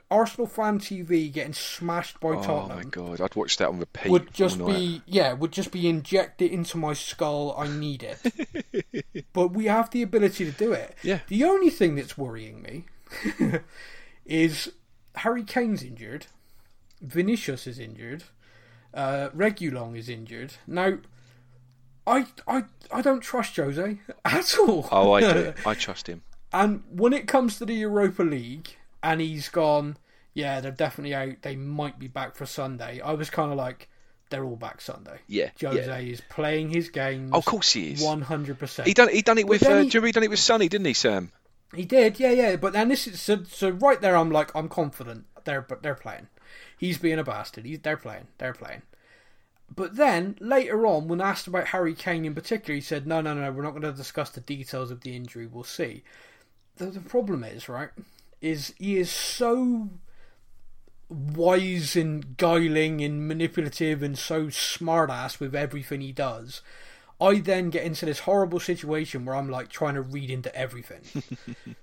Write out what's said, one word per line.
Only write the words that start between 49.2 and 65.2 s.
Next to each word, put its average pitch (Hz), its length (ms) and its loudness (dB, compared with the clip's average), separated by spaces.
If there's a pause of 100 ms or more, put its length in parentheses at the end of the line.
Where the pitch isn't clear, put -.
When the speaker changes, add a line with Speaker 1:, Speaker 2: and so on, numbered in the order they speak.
Speaker 1:
But 190 220 -6
then, 202 460 2
later 226 440 2
on, 160 220 2
when 170 140 -2
asked 190 260 -2
about 180 200 -2
Harry 170 280 0
Kane 165 300 -4
in 151 100 -6
particular, 165 400 -6
he 143 60 -4
said, 147 260 -6
"No, 160 140 0
no, 151 120 -4
no, 139 200 -4
we're 139 100 -6
not 151 100 -6
gonna 151 200 -6
discuss 139 380 -8
the 127 100 -14
details 131 500 -8
of 123 80 -12
the 123 160 -12
injury. 120 320 -12
We'll 120 160 -14
see." - 400 -8 (720)
The, 180 100 -8
the 190 120 -10
problem 190 440 -2
is, 110 260 -12
right, 131 200 -8 (520)
is 156 380 -4
he 196 180 0
is 175 140 0
so 240 800 0 (1200)
wise 165 840 2
and 151 420 0
guiling 160 640 4
and 147 260 -2
manipulative 156 760 -2
and 143 160 -4
so 160 320 -2
smart-ass 147 880 -2